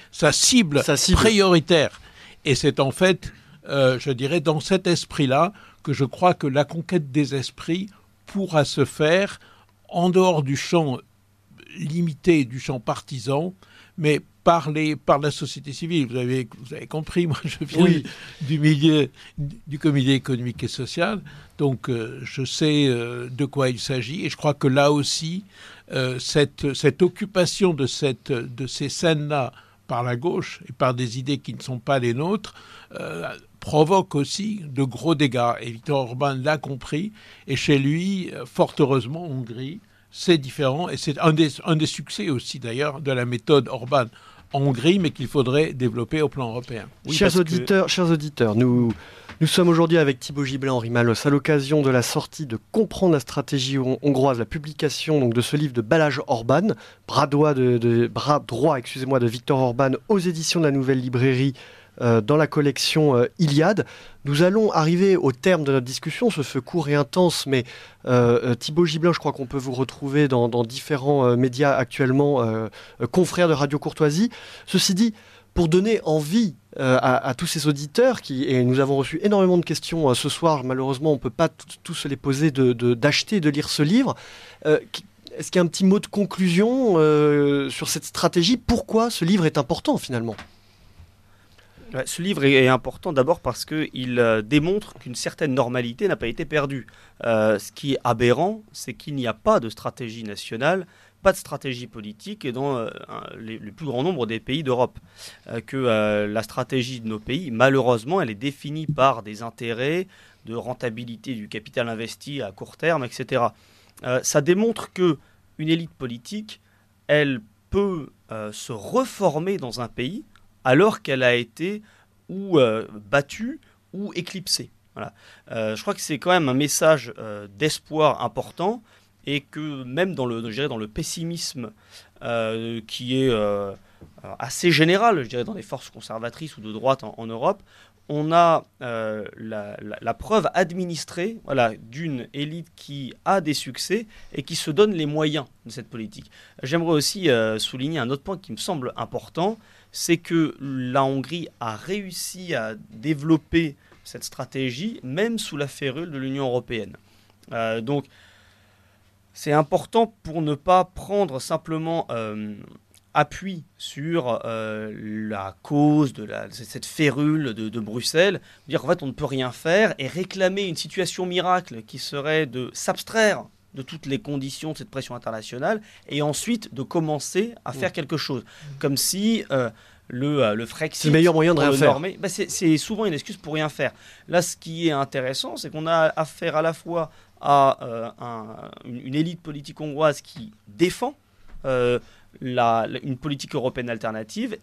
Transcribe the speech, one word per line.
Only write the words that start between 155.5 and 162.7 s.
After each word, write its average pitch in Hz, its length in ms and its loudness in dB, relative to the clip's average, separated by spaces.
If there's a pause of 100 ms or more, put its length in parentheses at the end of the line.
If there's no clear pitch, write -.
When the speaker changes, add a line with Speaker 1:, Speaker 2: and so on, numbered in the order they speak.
Speaker 3:
la 143 100 -4
férule 147 460 -8
de 139 60 -8
l'Union 135 260 -4
européenne. 120 520 -4 (560)
Euh, 113 280 -2
donc, 139 240 -4 (1300)
c'est - 200 -4
important 185 680 0
pour 160 200 -6
ne 147 120 -2
pas 185 300 2
prendre 180 560 -4
simplement, 160 680 -4
euh, 107 440 -6 (600)